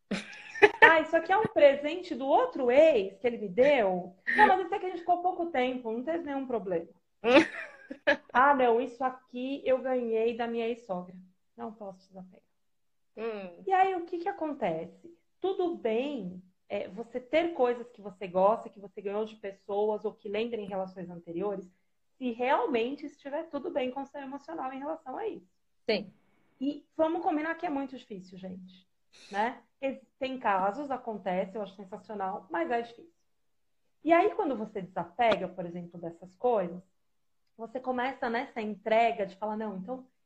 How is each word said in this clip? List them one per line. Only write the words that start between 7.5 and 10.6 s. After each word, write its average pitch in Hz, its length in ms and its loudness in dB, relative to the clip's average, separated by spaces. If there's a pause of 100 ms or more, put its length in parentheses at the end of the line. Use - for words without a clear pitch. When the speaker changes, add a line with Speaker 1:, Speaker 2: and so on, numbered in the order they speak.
Speaker 1:
"Ah, 269 200 8
não, 240 280 6
isso - 220 -6
aqui 262 640 -6
eu 262 160 4
ganhei 233 560 0
da 233 100 -4
minha 233 200 -4